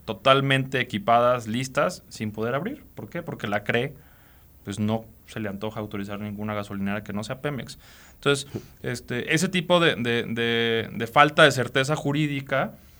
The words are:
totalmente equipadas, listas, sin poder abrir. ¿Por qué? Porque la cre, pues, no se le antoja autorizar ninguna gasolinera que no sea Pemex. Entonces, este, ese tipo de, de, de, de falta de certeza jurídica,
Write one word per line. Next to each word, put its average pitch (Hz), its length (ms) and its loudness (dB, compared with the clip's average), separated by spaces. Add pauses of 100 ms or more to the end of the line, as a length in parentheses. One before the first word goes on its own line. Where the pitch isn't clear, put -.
totalmente 135 760 2
equipadas, 120 680 2
listas, 135 640 -2
sin 107 240 -8
poder 113 240 -2
abrir. 196 300 -6 (100)
¿Por 113 140 -12
qué? 175 120 -8
Porque - 260 -8
la 104 180 -2
cre, 123 280 0 (720)
pues, 101 160 -6
no 110 240 0 (240)
se - 140 -10
le 104 80 -6
antoja 107 320 -8
autorizar 101 400 -8
ninguna 107 320 -6
gasolinera 101 500 -4
que - 80 -10
no 101 140 -6
sea 131 160 -10
Pemex. 147 360 -6 (380)
Entonces, 143 320 0 (340)
este, 123 540 -4
ese 180 140 0
tipo 180 320 2
de, 156 140 4
de, 117 280 0
de, 117 680 0
de 113 140 -4
falta 147 360 6
de 143 80 8
certeza 131 460 0
jurídica, 143 800 -2 (240)